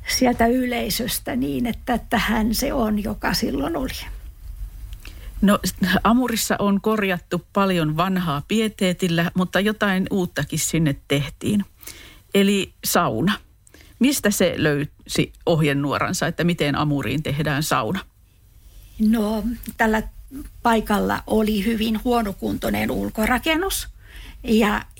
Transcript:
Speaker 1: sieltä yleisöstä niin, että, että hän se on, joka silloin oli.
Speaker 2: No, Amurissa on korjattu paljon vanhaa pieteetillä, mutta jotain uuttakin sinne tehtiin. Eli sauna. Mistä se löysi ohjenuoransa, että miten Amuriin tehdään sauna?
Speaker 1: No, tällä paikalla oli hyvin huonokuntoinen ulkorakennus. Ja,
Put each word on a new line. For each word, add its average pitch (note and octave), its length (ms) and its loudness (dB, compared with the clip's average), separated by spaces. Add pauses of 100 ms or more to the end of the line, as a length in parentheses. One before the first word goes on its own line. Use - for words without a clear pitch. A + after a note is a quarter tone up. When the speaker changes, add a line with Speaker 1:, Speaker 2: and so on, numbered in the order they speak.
(180)
Speaker 1:
sieltä A#3+ 280 4
yleisöstä A#3+ 920 -2
niin, C4 300 -2
että, - 280 -4
että A3+ 240 -2
hän A3 360 0
se C#4 180 -2
on, G#3+ 300 0
joka F#3+ 320 -4
silloin C#4 420 -2
oli. - 300 -6 (1400)
Speaker 2:
No, G3+ 160 6 (460)
Amurissa A#3 540 2
on G3 220 2
korjattu G3 720 -2
paljon F3+ 440 2
vanhaa F3 520 0
pieteetillä, F3+ 840 0
mutta F3+ 260 0
jotain G3+ 500 0
uuttakin E3+ 480 -2
sinne D#3 380 0 (120)
tehtiin. F#3 560 0 (720)
Eli G3 400 2 (100)
sauna. D#3+ 480 2 (680)
Mistä B3 320 4
se F#3 260 2
löysi - 760 -2 (140)
ohjenuoransa, C#3+ 800 2
että E3 180 -2
miten D#3+ 340 2
Amuriin C#3+ 440 0
tehdään D3 400 -2
sauna? C3+ 380 0 (1000)
Speaker 1:
No, G#3+ 460 2 (320)
tällä A3 260 2 (600)
paikalla G#3 640 2
oli G#3+ 380 2
hyvin A3 400 0
huonokuntoinen G#3+ 840 -2
ulkorakennus. B3 1000 0 (540)
Ja, G#3+ 400 2 (180)